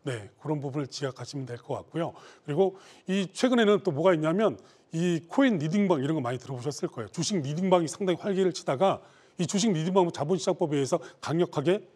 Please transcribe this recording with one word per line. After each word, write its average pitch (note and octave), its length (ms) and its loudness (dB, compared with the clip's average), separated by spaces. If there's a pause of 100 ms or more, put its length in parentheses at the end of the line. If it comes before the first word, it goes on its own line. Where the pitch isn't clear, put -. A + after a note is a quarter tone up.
네, A2+ 260 -8 (120)
그런 D3 180 -6
부분을 C#3 280 -6
지각하시면 C3 580 -8
될 A#2+ 120 -12
것 - 180 -10
같고요. D3 380 -6 (320)
그리고 F#3 320 2 (300)
이 F#3+ 240 0
최근에는 A3+ 520 4
또 F3+ 80 0
뭐가 E3 220 4
있냐면 E3 440 2 (360)
이 E3+ 340 0
코인 C4 300 4
리딩방 E3 440 2
이런 C#3+ 140 0
거 D#3 60 -2
많이 B2 160 -4
들어보셨을 C3+ 520 -8
거예요. A2 200 -10
주식 E3+ 320 -2
리딩방이 E3+ 460 2
상당히 F3+ 320 -2
활기를 F#3+ 340 0
치다가 E3+ 480 0 (360)
이 F3+ 80 0
주식 G#3 260 0
리딩방 F3 400 2
자본시장법에 E3 640 -2
의해서 C#3 240 0 (220)
강력하게 E3 760 0